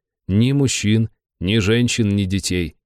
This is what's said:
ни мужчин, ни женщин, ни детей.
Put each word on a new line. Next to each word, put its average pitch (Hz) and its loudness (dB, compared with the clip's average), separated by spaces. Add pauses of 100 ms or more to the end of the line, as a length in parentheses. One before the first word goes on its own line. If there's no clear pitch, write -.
(280)
ни 113 2
мужчин, 113 0 (300)
ни 98 0
женщин, 113 0
ни 101 0
детей. 90 -4